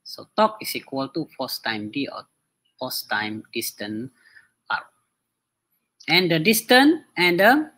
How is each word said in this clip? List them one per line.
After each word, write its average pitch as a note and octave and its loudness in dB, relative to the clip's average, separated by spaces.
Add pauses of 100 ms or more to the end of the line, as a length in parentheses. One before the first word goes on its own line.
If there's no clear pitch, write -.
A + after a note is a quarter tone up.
So - -18
torque G#3+ 0
is - -8
equal C3+ -8
to D3+ -6
force - -8
time G#2+ -6
D C#3+ -6
or - -16 (480)
force - -10
time G#2+ -6
distance A2 -8 (600)
R. - -6 (1200)
And E3+ 2
the E3 2
distance B3+ 4 (160)
and F3 2
the C#4+ 4